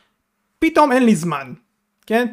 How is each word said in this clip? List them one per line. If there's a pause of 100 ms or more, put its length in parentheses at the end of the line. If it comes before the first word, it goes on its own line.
(600)
פתאום
אין
לי
זמן. (540)
כן,